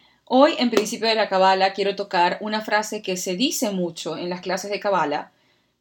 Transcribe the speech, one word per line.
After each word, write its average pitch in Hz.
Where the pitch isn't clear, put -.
Hoy, 285
en 240
Principio 214
de 220
la 220
Cabala, 190
quiero 196
tocar 180
una 214
frase 214
que 185
se 185
dice 240
mucho 165
en 175
las 180
clases 190
de 196
Cabala 165